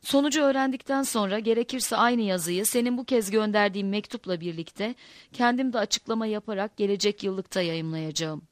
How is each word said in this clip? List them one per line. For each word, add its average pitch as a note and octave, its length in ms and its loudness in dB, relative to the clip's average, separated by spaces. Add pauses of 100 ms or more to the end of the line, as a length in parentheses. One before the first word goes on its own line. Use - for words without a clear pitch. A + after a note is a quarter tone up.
Sonucu C#4+ 400 2
öğrendikten C4+ 640 2
sonra G#3 360 0
gerekirse A#3 560 0
aynı A#3 260 4
yazıyı F#3 440 0
senin A#3+ 320 0
bu B3 80 -8
kez A3 260 0
gönderdiğin G#3 560 2
mektupla G3 540 -4
birlikte F3 540 -6 (380)
kendim B3 400 2
de A#3+ 60 0
açıklama A3 480 -2
yaparak G#3+ 500 -4
gelecek G3+ 460 0
yıllıkta F#3+ 380 -4
yayımlayacağım. D#3+ 800 -4 (100)